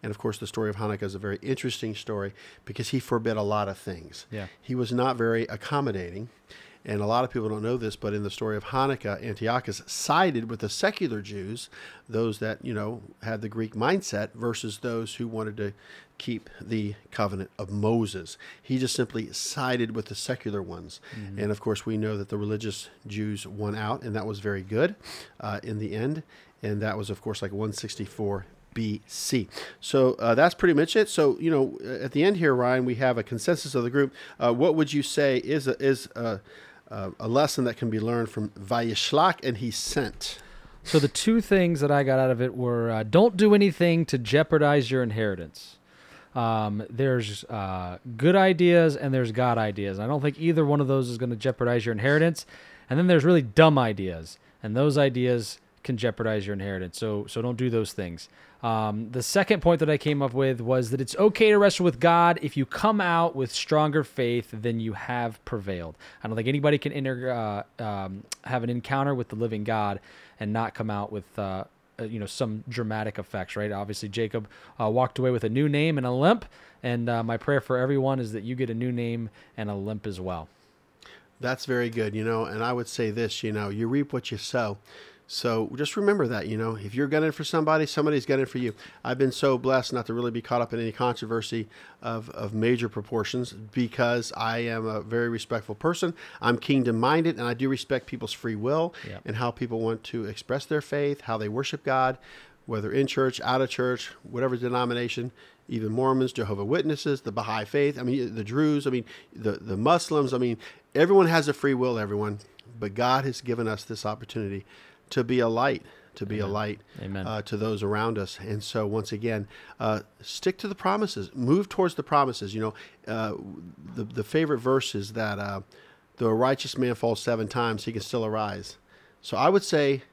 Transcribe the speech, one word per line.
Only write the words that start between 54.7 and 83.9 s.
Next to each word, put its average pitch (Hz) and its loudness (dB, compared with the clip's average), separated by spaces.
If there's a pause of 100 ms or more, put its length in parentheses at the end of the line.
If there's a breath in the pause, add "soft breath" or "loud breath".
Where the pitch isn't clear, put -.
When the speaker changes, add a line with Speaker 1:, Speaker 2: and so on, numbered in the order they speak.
Speaker 2:
those 139 4
ideas 123 2 (240)
can 127 -2
jeopardize 110 0
your 104 -4
inheritance. 95 -6
So, 104 -2
so - -6
don't 123 -2
do 127 0
those 113 0
things. 87 -8 (340 soft breath)
Um, 110 -2
the 127 -4
second 196 2
point 170 6
that 156 2
I 151 4
came 143 0
up 135 -2
with 131 0
was 120 0
that 135 -2
it's 123 -6
okay 214 6
to 208 8
wrestle 202 6
with 147 4
God 170 6
if 143 -2
you 139 2
come 208 2
out 170 2
with 131 -2
stronger 151 2
faith 120 -2
than 113 -2
you 110 -4
have 120 -6
prevailed. 92 -6 (260 loud breath)
I - -6
don't 110 -2
think 113 0
anybody 143 4
can 143 -2
enter, 131 -4
uh, 110 -4
um, 98 -6 (220)
have 123 -2
an 117 -2
encounter 135 -2
with 123 -4
the - -10
living 110 -2
God 104 0 (400 loud breath)
and 104 -2
not 113 -2
come 110 -4
out 104 -4
with, 101 -10
uh, 95 -4 (340)
uh, 117 -6
you 110 -8
know, 104 -6
some 110 -4
dramatic 110 -4
effects, 98 -6
right? 104 -2
Obviously, 101 -6
Jacob, 107 -2 (320 loud breath)
uh, 110 2
walked 127 2
away 127 2
with 117 0
a 113 0
new 135 2
name 147 2
and 127 0
a 123 0
limp. 160 4 (360 soft breath)
And, 120 -2
uh, 117 0
my 117 -2
prayer 139 2
for 127 -2
everyone 135 2
is 110 -6
that 107 -6
you 123 -6
get 123 -2
a 113 -4
new 123 -2
name 117 -4 (280 soft breath)
and 107 -6
a 104 -4
limp 104 -6
as 92 -8
well. 87 -6 (920 loud breath)
Speaker 1:
That's 127 -4
very 123 0
good, 110 -2
you 110 -2
know, 113 0
and 110 -4
I 120 0
would 123 -2
say 110 -2
this, 113 -4
you 110 -2
know, 104 -2
you 107 -2
reap 143 0